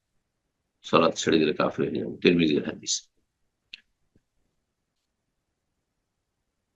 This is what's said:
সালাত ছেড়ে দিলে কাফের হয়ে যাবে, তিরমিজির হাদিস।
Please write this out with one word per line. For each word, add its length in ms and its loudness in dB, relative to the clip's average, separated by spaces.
সালাত 320 2
ছেড়ে 240 0
দিলে 140 2
কাফের 380 -2
হয়ে 100 -6
যাবে, 160 -8
তিরমিজির 500 2
হাদিস। 420 -8